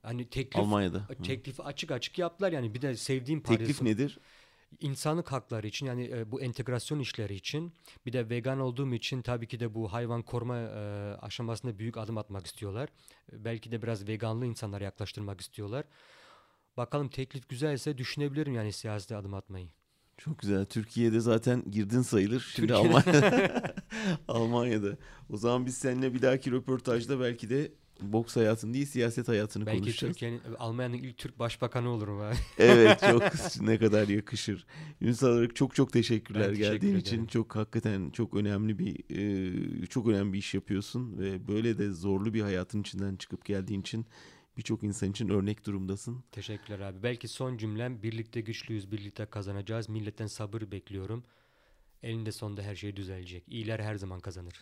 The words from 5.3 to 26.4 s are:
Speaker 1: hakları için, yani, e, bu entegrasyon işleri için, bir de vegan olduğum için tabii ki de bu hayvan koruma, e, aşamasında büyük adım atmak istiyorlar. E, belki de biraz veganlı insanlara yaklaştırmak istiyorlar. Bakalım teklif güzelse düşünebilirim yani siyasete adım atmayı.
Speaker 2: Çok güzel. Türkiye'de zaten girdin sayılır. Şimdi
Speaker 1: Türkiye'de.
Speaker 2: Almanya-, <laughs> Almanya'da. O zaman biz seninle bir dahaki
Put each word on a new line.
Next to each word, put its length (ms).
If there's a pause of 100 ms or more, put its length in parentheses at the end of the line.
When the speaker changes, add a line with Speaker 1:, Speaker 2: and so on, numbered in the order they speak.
Speaker 1:
hakları 360
için, 180
yani, 280
e, 180
bu 100
entegrasyon 580
işleri 360
için, 380 (320)
bir 80
de 160
vegan 300
olduğum 340
için 280
tabii 260
ki 120
de 140
bu 200
hayvan 280
koruma, 360
e, 220 (420)
aşamasında 580
büyük 180
adım 200
atmak 280
istiyorlar. 440 (440)
E, 120
belki 260
de 100
biraz 260
veganlı 380
insanlara 380
yaklaştırmak 580
istiyorlar. 440 (920)
Bakalım 320
teklif 400
güzelse 480
düşünebilirim 560
yani 200
siyasete 420
adım 180
atmayı. 340 (500)
Speaker 2:
Çok 220
güzel. 260
Türkiye'de 540
zaten 520
girdin 300
sayılır. 540
Şimdi 180
Speaker 1:
Türkiye'de. 240
Speaker 2:
Almanya-, 800 (240)
<laughs> 280
Almanya'da. 680 (320)
O 80
zaman 280
biz 120
seninle 360
bir 80
dahaki 300